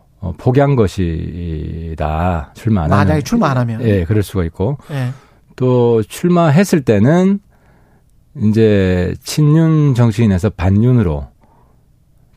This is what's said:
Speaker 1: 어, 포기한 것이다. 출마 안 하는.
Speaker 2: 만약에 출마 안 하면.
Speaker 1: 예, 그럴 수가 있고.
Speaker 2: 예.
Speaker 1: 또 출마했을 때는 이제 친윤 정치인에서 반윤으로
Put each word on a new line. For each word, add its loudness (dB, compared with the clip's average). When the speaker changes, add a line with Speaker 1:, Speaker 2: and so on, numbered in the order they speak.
Speaker 1:
어, -8
포기한 2
것이다. -4
출마 -2
안 0
하는. 2
Speaker 2:
만약에 0
출마 -2
안 -2
하면. -4
Speaker 1:
예, 0
그럴 0
수가 -6
있고. -4
Speaker 2:
예. -6
Speaker 1:
또 2
출마했을 2
때는 2
이제 2
친윤 2
정치인에서 2
반윤으로 0